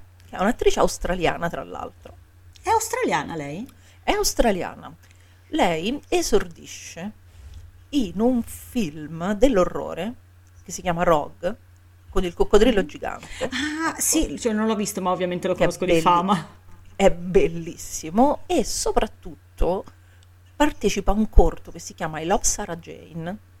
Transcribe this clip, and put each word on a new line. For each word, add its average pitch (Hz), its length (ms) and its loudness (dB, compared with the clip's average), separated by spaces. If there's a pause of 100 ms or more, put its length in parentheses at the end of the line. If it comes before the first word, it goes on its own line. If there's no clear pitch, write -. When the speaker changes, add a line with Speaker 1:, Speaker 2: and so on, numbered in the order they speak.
(300)
Speaker 1:
che - 60 -16
è - 60 -6
un'attrice - 380 2
australiana, 170 680 0
tra - 140 -8
l'altro. - 520 -14 (460)
Speaker 2:
È - 80 -6
australiana 427 680 -2
lei? 156 320 -10 (360)
Speaker 1:
È - 80 -2
australiana. 208 840 -2 (600)
Lei 240 460 0 (100)
esordisce - 1000 -4 (800)
in 190 300 -2
un 240 240 2
film 165 920 -6
dell'orrore 190 800 2 (500)
che - 80 -18
si 180 100 -12
chiama 175 220 -2
Rogue, 175 540 0 (520)
con - 160 0
il 175 80 -6
coccodrillo 208 500 4
Speaker 2:
Mm. - 40 -8
Speaker 1:
gigante. - 640 -10
Speaker 2:
Ah, 302 400 -4
Speaker 1:
Ecco. - 100 -8
Speaker 2:
sì, - 380 0
cioè, 233 140 -2
non 214 140 0
l'ho 220 80 0
visto, 202 260 -4
ma 180 100 0
ovviamente 180 360 -2
lo 180 60 2
Speaker 1:
Che 175 100 -4
è - 20 6
Speaker 2:
conosco - 200 0
di 185 60 4
Speaker 1:
belli-, 165 120 4
Speaker 2:
fama. 175 440 4 (480)
Speaker 1:
è 196 140 6
bellissimo 170 1400 0
e 320 180 2
soprattutto - 1200 -4 (680)
partecipa 196 560 2
a 196 40 4
un 214 140 0
corto - 420 6
che 170 80 -14
si - 140 -16
chiama 160 260 -6
I 160 60 -6
Love 190 180 0
Sarah 190 340 -2
Jane, 165 600 -10 (240)